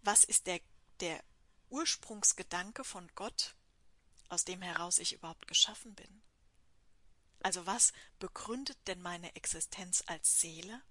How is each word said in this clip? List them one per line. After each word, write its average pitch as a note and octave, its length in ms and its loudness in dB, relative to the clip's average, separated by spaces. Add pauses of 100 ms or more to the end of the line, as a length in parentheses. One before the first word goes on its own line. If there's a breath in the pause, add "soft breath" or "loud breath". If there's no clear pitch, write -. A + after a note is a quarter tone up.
was G#3 220 8
ist - 240 4
der, F3+ 120 0 (400)
der E3+ 240 -4 (460)
Ursprungsgedanke G#3+ 1120 0
von F3 320 -10
Gott, - 400 -4 (720)
aus F3 160 0
dem F#3 160 -8
heraus F3 380 0
ich F#3 140 0
überhaupt - 340 -12
geschaffen - 480 2
bin? - 260 -20 (1200)
Also, F3+ 240 -2
was G#3+ 280 4 (260 loud breath)
begründet C4 580 -6 (100)
denn F3+ 140 -4
meine F3 340 -8
Existenz - 720 -2
als - 320 2
Seele? F3 520 -4